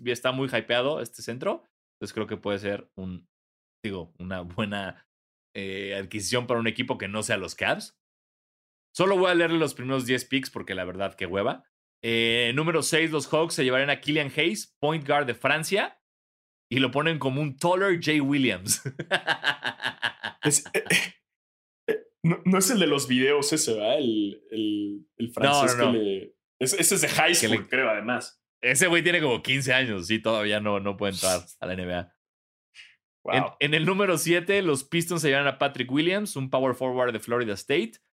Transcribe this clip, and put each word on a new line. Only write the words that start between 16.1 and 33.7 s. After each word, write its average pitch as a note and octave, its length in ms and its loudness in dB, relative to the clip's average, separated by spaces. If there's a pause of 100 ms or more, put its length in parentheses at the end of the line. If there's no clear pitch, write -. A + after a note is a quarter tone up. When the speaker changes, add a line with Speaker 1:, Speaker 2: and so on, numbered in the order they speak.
Speaker 1:
y A#2+ 80 0
lo C3 120 4
ponen D3+ 280 0
como C3+ 220 -2
un D3 160 -4
taller F#3 460 2
Jay D3+ 180 2
Williams. B2 640 0
<laughs> - 1600 -4
Speaker 2:
Es, D3 200 2 (100)
eh, G#3+ 100 0 (1040)
eh, - 160 -4 (180)
no, E3 220 2
no F#3 140 6
es G3 120 4
el A3+ 100 4
de E3 60 6
los C#3 220 2
videos C#3 460 4
ese, D3+ 200 0
¿verdad? A2 240 2
El, G#2+ 520 0
el, G#2 560 -4 (100)
el A#2 140 -6
francés C#3 460 4
Speaker 1:
No, A#2+ 100 4
no, A#2+ 60 4
no. - 0 -
Speaker 2:
que A#2 120 2
le, G2 320 -4 (240)
es-, D#3+ 140 0
ese F#3 220 2
es D#3+ 40 2
de D3 80 2
high D#3+ 220 4
Speaker 1:
Que F3 40 4 (120)
Speaker 2:
school, G#2+ 160 2
Speaker 1:
le F#2+ 60 -14
Speaker 2:
creo, B2+ 200 0
además. A2 540 -4 (200)
Speaker 1:
Ese C3+ 260 4
güey E3+ 140 4
tiene F3 200 2
como B2 200 2
quince C3 300 0
años, A2+ 360 0
sí, A2+ 100 2
todavía G#2+ 420 0
no, G#2 200 0
no G2 180 -4
puede G2+ 160 0
entrar F#2 260 0 (200)
a - 60 -8
la F2+ 60 -6
N F#2 140 -6
B F2+ 80 -4
A. F2 200 -6 (1080)
Speaker 2:
Wow. - 100 -2
Speaker 1:
En, C3+ 100 2 (240)
en D3 60 2